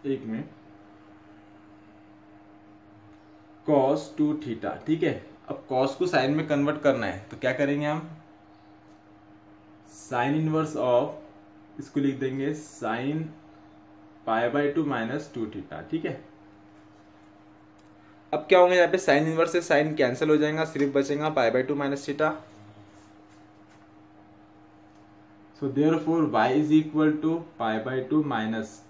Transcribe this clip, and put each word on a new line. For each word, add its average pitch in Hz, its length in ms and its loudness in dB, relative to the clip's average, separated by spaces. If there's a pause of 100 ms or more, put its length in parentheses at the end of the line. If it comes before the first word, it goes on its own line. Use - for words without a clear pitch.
एक 135 200 -4
मिनट, 113 200 -6 (3250)
cos 143 500 4
टू 151 160 2 (140)
theta, 113 300 -6 (100)
ठीक 165 160 0
है। 135 180 -2 (280)
अब - 220 -10
cos 135 240 0
को 180 120 -2
sine 143 280 2
में 156 120 -2
कन्वर्ट 147 340 0
करना 127 240 2
है, 92 260 -8
तो 107 60 -14
क्या 127 160 -2
करेंगे 143 320 -2
हम, 160 240 -4 (1900)
sine 139 440 -2
inverse 156 460 0
of, 123 200 4 (720)
इसको - 200 -4
लिख 135 200 0
देंगे 135 340 -4 (120)
sine 135 680 -6 (960)
pi 113 220 2
by 143 120 0 (120)
two 160 140 0
minus 123 460 -4
टू 113 200 -4
theta, 80 280 -12 (100)
ठीक 160 140 -4
है। 160 80 -4 (2250)
अब - 160 -4
क्या 185 100 8
होंगे, 180 160 8
यहाँ 175 160 6
पे 185 60 0
sine 156 300 2
इनवर्स 165 240 0
से 175 120 0
sine 156 340 2
कैंसिल 131 320 0
हो 156 80 6
जाएगा, 151 280 0
सिर्फ 139 300 -2
बचेगा 147 400 0
pi 131 80 2 (120)
by 131 140 2
two 143 100 0
minus 139 280 -4
theta। 151 220 0 (3250)
So 139 100 -2
therefore 156 600 2
y 113 240 4
is 151 180 2
equal 156 400 4 (140)
to 160 80 2 (260)
pi 113 200 -2
by 127 180 -4 (140)
two 151 100 4 (100)
minus 110 400 -4 (180)